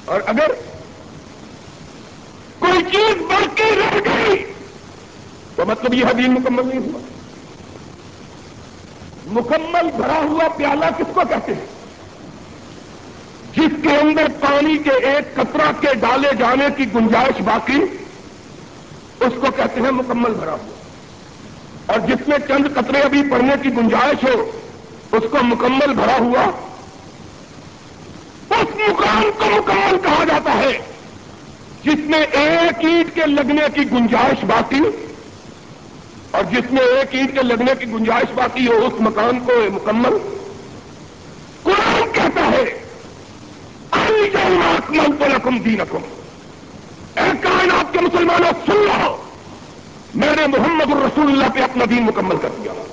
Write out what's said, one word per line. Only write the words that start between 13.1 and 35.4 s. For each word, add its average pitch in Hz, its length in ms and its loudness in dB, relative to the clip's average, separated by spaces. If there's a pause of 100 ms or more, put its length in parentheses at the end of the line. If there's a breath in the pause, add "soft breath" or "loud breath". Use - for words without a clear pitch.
جس 311 140 4 (120)
کے 294 140 4
اندر 302 300 4 (140)
پانی 285 380 2
کے 294 120 0
ایک 269 440 2
قطرہ 302 460 0
کے 277 140 2
ڈالے 254 340 2 (100)
جانے 254 280 4 (100)
کی 277 80 0 (100)
گنجائش 226 460 4
باقی، 226 420 2 (1400)
اس 247 200 2
کو 269 60 2 (100)
کہتے 247 240 0
ہیں 262 100 2
مکمل 247 400 0
بھرا 165 200 -4
ہوا۔ - 240 -8 (1120)
اور 214 120 0
جس 240 300 0
میں 294 100 4 (100)
چند 277 260 4
قطرے 269 260 2
ابھی 285 300 4
پڑنے 262 320 4
کی 277 60 2
گنجائش 233 560 2
ہو، - 360 0 (520)
اس 226 180 2
کو 285 120 2
مکمل 247 520 2
بھرا 220 220 2
ہوا 247 340 2 (2000)
اس 427 160 -2 (120)
مکان 415 500 2
کو 440 60 0
مکمل 392 580 2
کہا 330 220 2
جاتا 302 300 2
ہے 247 240 2 (1040)
جس 294 160 2
میں 302 320 2
ایک 330 540 2
اینٹ 330 300 2
کے 320 120 2
لگنے 294 360 2 (120)
کی 285 160 0
گنجائش 247 540 2
باقی، 233 360 2 (1500)